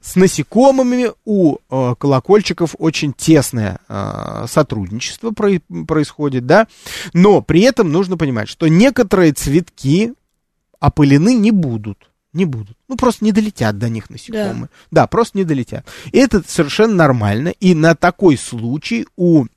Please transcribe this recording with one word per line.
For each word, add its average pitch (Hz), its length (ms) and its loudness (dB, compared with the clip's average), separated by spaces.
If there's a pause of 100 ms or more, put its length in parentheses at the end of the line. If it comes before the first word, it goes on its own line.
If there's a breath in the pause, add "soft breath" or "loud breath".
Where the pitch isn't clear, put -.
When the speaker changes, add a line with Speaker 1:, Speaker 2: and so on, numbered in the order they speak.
Speaker 1:
С - 160 -6
насекомыми 247 920 2 (120)
у, 190 360 0 (100)
э, 127 280 -2
колокольчиков 165 800 0
очень 156 360 -2
тесное, 120 760 0
э, 104 640 -10
сотрудничество 110 840 -4
про-, 202 300 -2 (260)
происходит, 143 580 -4
да. 190 220 2 (460 loud breath)
Но 185 260 6
при 170 220 0
этом 233 280 2
нужно 180 280 -2
понимать, 123 320 -4
что - 180 -4
некоторые 185 640 4
цветки 170 800 -2 (680)
опылены 147 540 2
не 220 160 2
будут. 113 580 -4 (240)
Не 180 120 -2
будут. 113 320 -10 (100)
Ну, 262 80 -10
просто 233 300 -2
не 214 80 2
долетят 185 440 -2
до 117 120 -4
них 113 200 -10
насекомые. 196 600 -8 (200 soft breath)
Speaker 2:
Да. 160 120 2
Speaker 1:
Да, - 60 2
просто 220 300 -2
не 196 60 0
долетят. 143 420 -4 (280 loud breath)
И - 40 4
это 226 300 4
совершенно 202 480 0
нормально. 123 540 0 (100)
И 180 160 4
на 160 180 4
такой 175 440 2
случай 127 680 -8 (120)
у 165 400 2